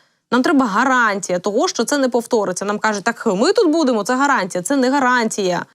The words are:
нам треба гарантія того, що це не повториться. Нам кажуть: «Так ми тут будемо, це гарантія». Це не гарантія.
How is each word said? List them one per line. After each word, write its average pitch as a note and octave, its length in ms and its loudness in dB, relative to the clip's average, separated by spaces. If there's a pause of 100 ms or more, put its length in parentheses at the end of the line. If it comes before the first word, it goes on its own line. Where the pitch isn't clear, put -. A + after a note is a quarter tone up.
(300)
нам A#3+ 120 2
треба C4+ 240 2
гарантія G#3 720 0
того, G#3+ 300 0
що A#3+ 160 -4
це C#4+ 140 -2
не C4 100 0
повториться. A3 560 -2
Нам G#3 140 -2
кажуть: G#3 260 -2
«Так A3+ 220 -4
ми A3+ 260 2
тут F#4+ 180 4
будемо, C4 340 2
це B3 100 -2
гарантія». C4+ 480 0
Це C#4+ 140 -2
не B3+ 140 2
гарантія. A#3+ 720 0 (100)